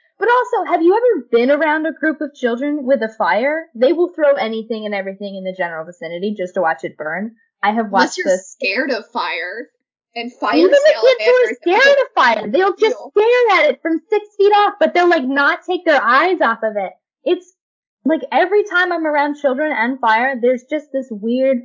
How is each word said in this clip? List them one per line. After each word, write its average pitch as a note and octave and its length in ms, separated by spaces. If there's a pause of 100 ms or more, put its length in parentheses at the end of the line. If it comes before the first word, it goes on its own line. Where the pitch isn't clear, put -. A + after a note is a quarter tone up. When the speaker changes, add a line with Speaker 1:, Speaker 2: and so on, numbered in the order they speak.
(180)
Speaker 1:
But G#4 120
also, G#4+ 400
have E4 120
you F4 120
ever A4+ 360
been A#3+ 200
around D4+ 360
a D#4+ 60
group D#4 280
of D4 140
children C4 500
with B3 180
a A3 60
fire? A#3+ 640
They B3+ 200
will F4 180
throw D4 220
anything A3 500
and G#3 100
everything G3 420
in F#3+ 80
the F#3 120
general E3+ 300
vicinity F3 500
just F3+ 180
to F#3+ 60
watch E3 240
it D3+ 140
burn. F3 380 (260)
I G3+ 100
have A3 140
Speaker 2:
Unless G3 60
Speaker 1:
watched F#3+ 260
Speaker 2:
you're F#4 80
Speaker 1:
this. F#3 240
Speaker 2:
scared A3 400
of A#3 220
fire. F3+ 580 (440)
And A#3+ 180
fire A#3 240
Speaker 1:
Even E4+ 160
the C#4+ 40
kids A4 480
who A4+ 60
are B4 240
Speaker 2:
salamanders - 80
Speaker 1:
scared C5+ 380
of A4+ 140
fire, A3+ 360
they'll F#4 260
just A4 220
Speaker 2:
Real. - 180
Speaker 1:
stare A4+ 440
at D4+ 100
it B3+ 100
from D#4+ 300
six G#4 160 (100)
feet G4 160
off, G#4 280
but D#4+ 120
they'll, F4 160
like, E4 160
not C#4+ 400
take F4+ 200
their C#4+ 180
eyes C#4+ 400
off - 220
of G#3+ 120
it. F#3+ 160 (300)
It's, F4+ 320 (500)
like, D#4 160 (120)
every F#4 320
time F4+ 280
I'm E4 140
around D4 340
children C#4+ 320
and B3+ 280
fire, A#3+ 400
there's B3 280
just D4 240
this C4+ 200
weird B3 520